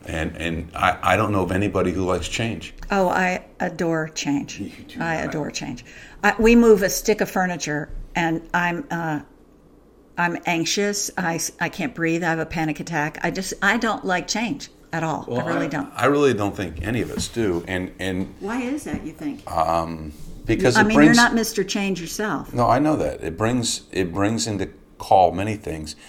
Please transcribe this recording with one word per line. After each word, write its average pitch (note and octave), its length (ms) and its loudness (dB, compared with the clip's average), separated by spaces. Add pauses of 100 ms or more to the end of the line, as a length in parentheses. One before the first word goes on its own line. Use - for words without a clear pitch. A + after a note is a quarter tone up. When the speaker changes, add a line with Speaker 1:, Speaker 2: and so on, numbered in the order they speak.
Speaker 1:
And, E2 300 -4
and E2 360 -6
I, F2+ 240 0 (160)
I G2 40 4
don't G#2+ 140 2
know F#2+ 120 2
of F2+ 80 -2
anybody F#2 400 0
who F#2 120 -2
likes F2+ 240 -2
change. A2+ 460 -6 (160)
Speaker 2:
Oh, G3 200 2
I F#3 360 0 (140)
adore E3 500 -2
change. C#3+ 500 -4
Speaker 1:
You - 100 -10
do - 320 -14
Speaker 2:
I E3 160 -2
Speaker 1:
not. D3 120 -4
Speaker 2:
adore D3+ 220 -6
change. - 340 -10 (380)
I, G#3 160 6
we A#3 160 8
move A3+ 260 10
a F#3 80 2
stick G#3+ 320 0
of F#3 80 -2
furniture, E3+ 600 -2 (260)
and E3 260 0 (140)
I'm, F3 340 0
uh, E3 300 -2 (1000)
I'm F3 300 0
anxious. G3+ 680 0
I, E3+ 200 -2
s-, - 240 -4
I E3+ 100 -2
can't D3 240 -6
breathe. E3 300 0
I E3+ 60 0
have D#3+ 100 0
a D#3 80 -2
panic D#3+ 320 -2
attack. D#3 420 -4
I F3 80 -2
just, F#3 320 -6
I G3+ 160 2
don't A3 260 -2
like F3+ 240 -2
change - 420 -4 (220)
at E3 120 -4
all. D#3 240 -2
Speaker 1:
Well, A#2+ 140 -2
Speaker 2:
I - 40 -2
really E3 200 -2
Speaker 1:
I, D#3 40 -4
Speaker 2:
don't. D3 260 -6
Speaker 1:
I A#2+ 100 0
really C#3+ 280 4
don't G2+ 220 -2
think E2+ 260 -6
any A2 200 -2
of D#2 100 -4
us - 160 -4
do. F#2 400 0
And, F#2 320 -4
and F#2 400 -4
Speaker 2:
Why A3+ 220 -4
is C4+ 240 -4
that, - 200 -6
you D#3 60 -10
think? - 400 -8
Speaker 1:
Um, E2 600 -2 (340)
because F#3 300 2
Speaker 2:
I A3 60 6
Speaker 1:
it G#3 60 6
Speaker 2:
mean, A3 100 4
Speaker 1:
brings C4 200 10
Speaker 2:
you're A#3+ 60 10
not A#3 120 4
Mister G#3+ 280 0
Change F#3+ 380 -2
yourself. E3+ 500 -6
Speaker 1:
No, A#2+ 160 2
I A#2+ 120 6
know D3+ 160 2
that. D2 280 -2
It D#2+ 140 -4
brings, A#2 540 0
it F2+ 200 0
brings A2 360 0
into F#2+ 220 -2 (280)
call F2+ 360 6
many G2+ 240 -2
things. D#2 360 -8 (160)